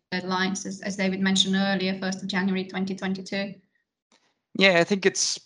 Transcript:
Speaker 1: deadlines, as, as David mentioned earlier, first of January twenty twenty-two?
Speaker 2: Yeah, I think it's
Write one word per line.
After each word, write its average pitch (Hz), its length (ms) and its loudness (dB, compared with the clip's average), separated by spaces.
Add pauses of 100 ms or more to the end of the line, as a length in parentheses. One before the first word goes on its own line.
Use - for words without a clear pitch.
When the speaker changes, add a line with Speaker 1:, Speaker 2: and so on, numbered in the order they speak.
(120)
Speaker 1:
deadlines, 185 520 -2
as, 190 160 -10
as 196 160 -6
David 190 240 0
mentioned 190 340 2
earlier, 190 440 0
first 190 240 -4
of 190 60 -6
January 190 360 0
twenty 190 300 -4
twenty-two? 190 600 -6 (1000)
Speaker 2:
Yeah, 190 240 6
I 170 60 6
think 190 200 2
it's - 420 0